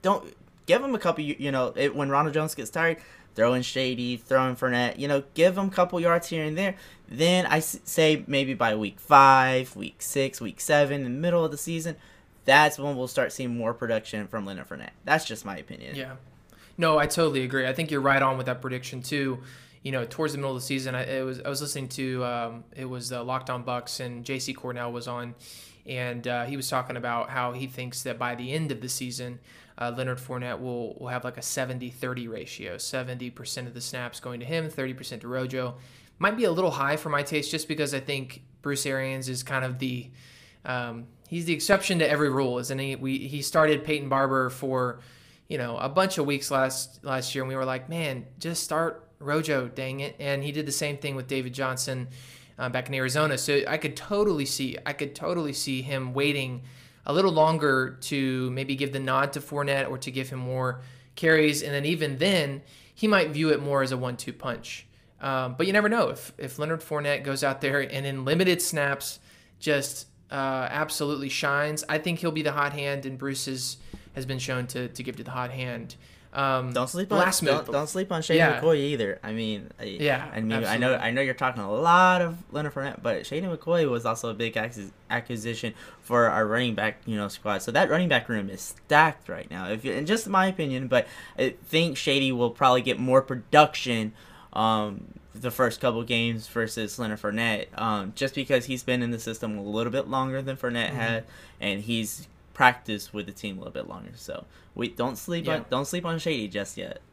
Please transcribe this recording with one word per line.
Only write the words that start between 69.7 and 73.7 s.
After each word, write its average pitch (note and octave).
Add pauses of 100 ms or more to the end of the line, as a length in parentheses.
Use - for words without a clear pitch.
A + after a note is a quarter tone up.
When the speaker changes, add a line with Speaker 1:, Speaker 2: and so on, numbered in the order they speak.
Speaker 2:
uh, C3
absolutely C#3+
shines, D3
I D#3
think E3
he'll E3+
be D#3
the D3
hot C#3+
hand, C#3+
and C3+
Bruce C3+
is, C3 (360)